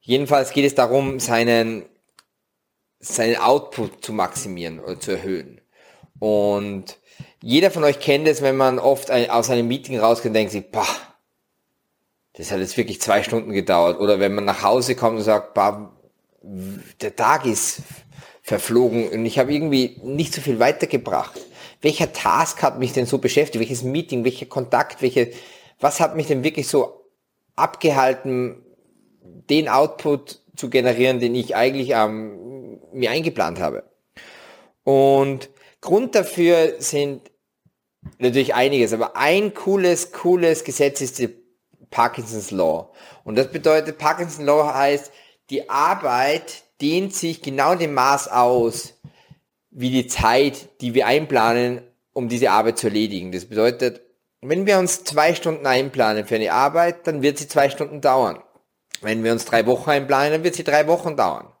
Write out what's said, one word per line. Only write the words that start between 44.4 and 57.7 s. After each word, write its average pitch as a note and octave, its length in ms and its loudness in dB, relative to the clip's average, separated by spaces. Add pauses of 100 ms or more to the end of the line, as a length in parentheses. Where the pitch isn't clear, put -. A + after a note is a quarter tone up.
Law D3 260 2
heißt, C#3 400 0 (360)
die - 200 -6
Arbeit D3 960 -2 (180)
dehnt F3+ 320 -2
sich E3 300 -6
genau C#3 300 0
in F3+ 80 0
dem D3+ 140 -2
Maß C3+ 340 2
aus, A#2+ 720 0 (720)
wie B2+ 180 -4
die B2+ 160 0
Zeit, B2+ 760 0
die B2 140 -6
wir A2+ 140 2
einplanen, B2 720 0 (300)
um B2 160 -6
diese A#2 240 2
Arbeit A2+ 260 2
zu A#2+ 80 -4
erledigen. G2+ 460 -2
Das F2+ 140 -8
bedeutet, A#2+ 540 0 (420)
wenn E3 220 -2
wir G3+ 140 4
uns F3+ 240 -2
zwei D3+ 320 2
Stunden D#3 320 -4
einplanen B2+ 580 0
für A2+ 120 -2
eine G#2+ 160 -2
Arbeit, E3+ 560 0
dann D3 140 -4
wird C#3+ 160 2
sie - 100 -12
zwei C#3 200 2
Stunden C#3+ 320 -6